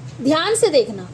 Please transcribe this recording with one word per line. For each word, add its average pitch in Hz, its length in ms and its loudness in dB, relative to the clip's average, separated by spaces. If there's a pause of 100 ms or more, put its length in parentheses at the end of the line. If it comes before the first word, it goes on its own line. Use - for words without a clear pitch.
(220)
ध्यान 320 340 2
से 453 120 0
देखना 214 460 0